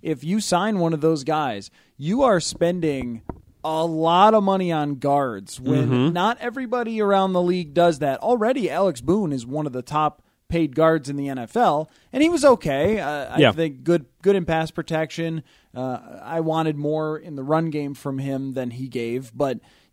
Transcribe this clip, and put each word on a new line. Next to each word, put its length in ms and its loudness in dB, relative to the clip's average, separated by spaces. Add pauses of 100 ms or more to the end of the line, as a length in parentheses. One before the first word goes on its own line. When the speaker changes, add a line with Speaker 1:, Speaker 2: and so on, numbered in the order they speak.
Speaker 1:
if 240 -4
you 160 0
sign 380 0
one 140 0
of 80 -2
those 220 2
guys, 480 -4 (240)
you 280 -2
are 180 4
spending 800 -2 (420)
a 220 -2
lot 480 4
of 100 6
money 300 0
on 220 -2
guards 680 -2
when 280 0
Speaker 2:
Mm-hmm. 240 4
Speaker 1:
not 280 0
everybody 600 -4
around 300 4
the 100 2
league 320 -2
does 260 4
that. 200 -2
Already, 500 0
Alex 300 0
Boone 320 0
is 140 -4
one 220 -4
of 40 -8
the 120 -6
top 380 -2 (280)
paid 260 0
guards 340 2
in 60 -6
the 140 -4
N 80 -6
F 180 -8
L, 340 2 (220)
and 120 0
he 40 6
was 160 0
okay. 560 4
Uh, 360 -6
I 20 -6
Speaker 2:
Yeah. 160 8
Speaker 1:
think 320 -4
good, 200 2 (160)
good 140 4
in 100 0
pass 260 0
protection. 720 -4 (320)
Uh, 240 -6 (240)
I 180 -4
wanted 340 0
more 420 -4
in 180 -14
the 80 -8
run 260 0
game 240 -6
from 240 -6
him 360 -6
than 180 -6
he 180 -10
gave. 440 -6
But, 260 -2 (340)